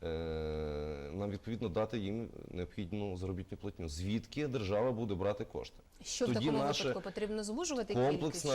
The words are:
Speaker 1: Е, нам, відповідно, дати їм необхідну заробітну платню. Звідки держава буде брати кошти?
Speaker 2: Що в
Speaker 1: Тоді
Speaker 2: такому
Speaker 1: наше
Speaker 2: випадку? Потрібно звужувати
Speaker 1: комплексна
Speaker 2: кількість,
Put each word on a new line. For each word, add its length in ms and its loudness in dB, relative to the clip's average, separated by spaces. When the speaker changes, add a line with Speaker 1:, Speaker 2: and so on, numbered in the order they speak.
Speaker 1:
Е, 1080 -2
нам, 180 0
відповідно, 380 -2
дати 300 0
їм 300 -2
необхідну 680 -2
заробітну 400 -4
платню. 320 -6
Звідки 580 -2
держава 440 2
буде 240 0
брати 300 2
кошти? 300 -8
Speaker 2:
Що 220 0
в 80 4
Speaker 1:
Тоді 120 4
Speaker 2:
такому 180 4
Speaker 1:
наше 200 2
Speaker 2:
випадку? 260 0
Потрібно 340 0
звужувати 500 0
Speaker 1:
комплексна 280 6
Speaker 2:
кількість, 340 0